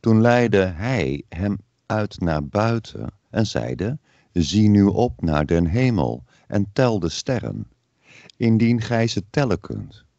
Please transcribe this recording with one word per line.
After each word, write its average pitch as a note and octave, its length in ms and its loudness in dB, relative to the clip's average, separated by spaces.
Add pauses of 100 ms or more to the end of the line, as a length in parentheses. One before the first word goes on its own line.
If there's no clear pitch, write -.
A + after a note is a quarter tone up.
Toen A2 200 4
leidde A#2 440 4
hij F2+ 640 -4
hem G2 300 -4 (280)
uit G#2+ 340 -4
naar D#2 260 -2
buiten A2 680 -4 (180)
en G#2+ 160 0
zeide, C2 520 -6 (340)
Zie F2+ 360 2
nu G2+ 160 6
op G#2+ 380 0
naar D2+ 240 0
den E2+ 200 2
hemel E2+ 580 0 (220)
en G2+ 260 -4
tel A#2+ 260 2
de E2 100 -2
sterren, G#2+ 600 -6 (680)
indien A#2 440 2
gij A2+ 260 0
ze G#2 240 -4
tellen A#2+ 300 -2
kunt. - 440 -14 (140)